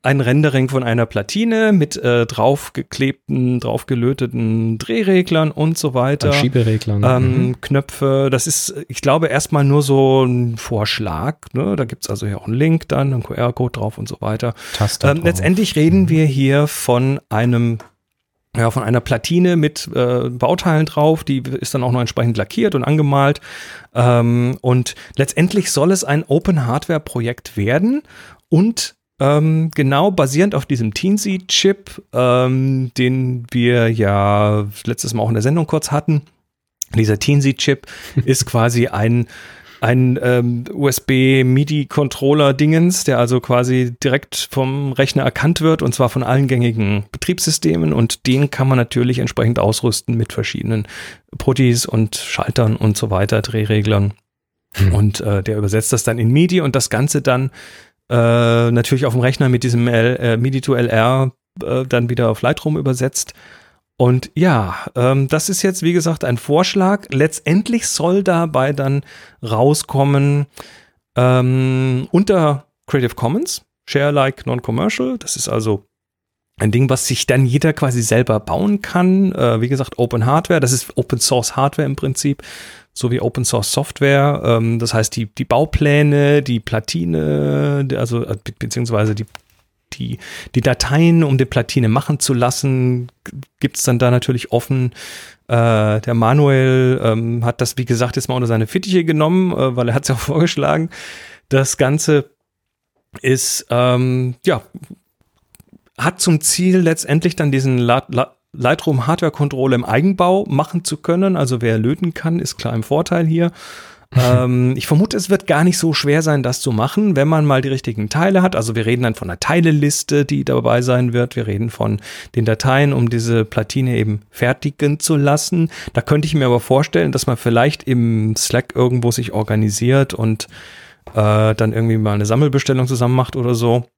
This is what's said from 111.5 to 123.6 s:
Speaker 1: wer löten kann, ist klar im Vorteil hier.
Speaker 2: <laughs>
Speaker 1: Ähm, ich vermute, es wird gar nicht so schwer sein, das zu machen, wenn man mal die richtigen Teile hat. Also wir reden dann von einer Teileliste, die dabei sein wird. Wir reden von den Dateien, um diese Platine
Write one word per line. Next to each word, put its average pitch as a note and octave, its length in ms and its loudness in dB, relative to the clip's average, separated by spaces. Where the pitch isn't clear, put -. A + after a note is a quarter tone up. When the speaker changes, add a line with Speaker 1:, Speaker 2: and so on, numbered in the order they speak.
Speaker 1:
wer A2+ 160 0
löten D3+ 360 -2
kann, E3 260 -2
ist - 180 -8
klar A#2 180 -6
im A2 80 -2
Vorteil E3+ 420 0
hier. E3+ 320 0
Speaker 2:
<laughs> - 40 -20
Speaker 1:
Ähm, B2 580 2
ich - 120 -8
vermute, E3 300 2
es F3+ 120 -6
wird F#3+ 160 0
gar D3+ 180 2
nicht F3+ 140 2
so E3 160 0
schwer C#3+ 300 0
sein, D3+ 180 2
das B2 200 -4
zu C3+ 100 -2
machen, C#3+ 440 0
wenn C#3 120 2
man D#3 180 2
mal C3+ 160 2
die C#3 80 -4
richtigen A2 400 -4
Teile F3+ 320 2
hat. F#3 140 0
Also A#2 180 -2
wir A2 140 -2
reden B2 160 0
dann A2+ 100 0
von F#2 160 -8
einer F2 100 -10
Teileliste, D3 840 2
die C#3 180 -2
dabei B2 380 2
sein B2 320 0
wird. A#2+ 220 -2
Wir A#2 100 -4
reden G#2 240 -4
von G#2+ 320 -4
den B2 100 0
Dateien, C3+ 480 2
um A#2+ 200 0
diese A#2 340 0
Platine B2 520 -4